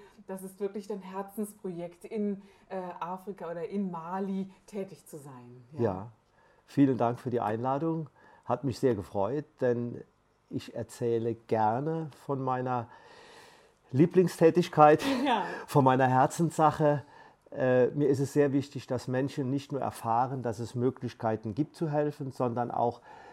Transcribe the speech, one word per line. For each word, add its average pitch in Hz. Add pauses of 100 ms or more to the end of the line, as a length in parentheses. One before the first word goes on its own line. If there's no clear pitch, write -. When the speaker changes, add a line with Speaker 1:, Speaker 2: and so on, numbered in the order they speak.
(280)
Speaker 1:
Das 190
ist 190
wirklich 202
dein 208
Herzensprojekt, 185
in, 208 (280)
äh, 190 (240)
Afrika 185
oder 170
in 196
Mali 190 (180)
tätig 190
zu 165
sein. 123 (100)
Speaker 2:
Ja. 139
Ja, 101 (540)
vielen 135
Dank 120
für 127
die 113
Einladung. 139 (360)
Hat 123
mich 117
sehr 127
gefreut, 104 (160)
denn 120 (480)
ich -
erzähle 117
gerne 131 (160)
von 135
meiner 127 (1040)
Lieblingstätigkeit, 156 (240)
Speaker 1:
Ja. 220 (220)
Speaker 2:
von 139
meiner 131
Herzenssache. 147 (500)
Äh, 127
mir 147
ist 135
es 135
sehr 143
wichtig, 135
dass 127
Menschen 131
nicht 139
nur 127
erfahren, 123
dass 117
es 117
Möglichkeiten 117
gibt 151
zu 165
helfen, 147
sondern 120
auch, - (320)